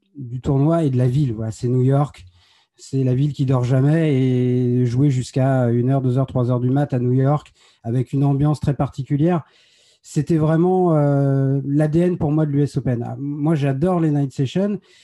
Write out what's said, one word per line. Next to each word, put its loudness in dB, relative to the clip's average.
du -12
tournoi 2
et 0
de 0
la 2
ville. 0
Voilà, -6
c'est -8
New 0
York, 0
c'est -4
la 0
ville 0
qui -4
dort 0
jamais, 2
et 0
jouer 2
jusqu'à 0
une 2
heure, 0
deux 0
heures, 0
trois -2
heures 0
du 0
mat 0
à -2
New 0
York, 0
avec -4
une 0
ambiance 0
très -2
particulière, -2
c'était -2
vraiment, 2
euh, 2
l'A 0
D 0
N 0
pour -2
moi 2
de -2
l'U 2
S -4
Open. -2
Ah, -10
moi, -2
j'adore 0
les 2
Night 0
Sessions. -2